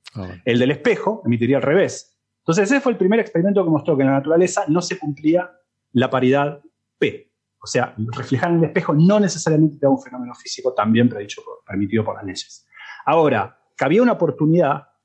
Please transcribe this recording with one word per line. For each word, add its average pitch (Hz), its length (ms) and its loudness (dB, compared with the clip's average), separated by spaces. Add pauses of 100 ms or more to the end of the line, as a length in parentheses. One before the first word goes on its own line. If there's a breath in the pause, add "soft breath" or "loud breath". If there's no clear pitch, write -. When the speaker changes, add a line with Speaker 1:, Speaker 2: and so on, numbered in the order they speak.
(140)
Speaker 1:
Ah, 104 80 -10
vale. 92 240 -14
Speaker 2:
El 120 140 2
del 127 120 2
espejo 208 540 -2
emitiría 120 320 0
al 127 60 -4
revés. 143 560 -2 (220)
Entonces, 190 280 0
ese 277 100 2
fue 269 120 0
el 190 60 -4
primer 202 220 2
experimento 196 440 0
que 165 80 -2
mostró 151 260 0
que 135 60 2
en 135 60 2
la 135 60 2
naturaleza 170 520 0
no 165 140 2
se 185 180 -8
cumplía 156 520 -2 (420)
la 123 160 0
paridad 139 520 0 (380)
P. - 320 -4 (320)
O 107 40 -20
sea, - 260 -4 (240)
reflejar 131 320 -2
en 170 80 2
el 165 60 2
espejo 165 320 0
no 185 240 6
necesariamente 156 580 0
te - 80 0
da 135 60 4
un 135 100 0
fenómeno 123 320 -14
físico - 400 -8
también 113 340 2
predicho 101 360 -10
por, - 200 -20
permitido 101 400 -2
por 101 120 -6
las - 80 -16
leyes. - 440 -14 (380 loud breath)
Ahora, 143 540 2 (180)
que 139 80 -2
había 175 160 4
una 247 120 2
oportunidad, 156 760 0 (180)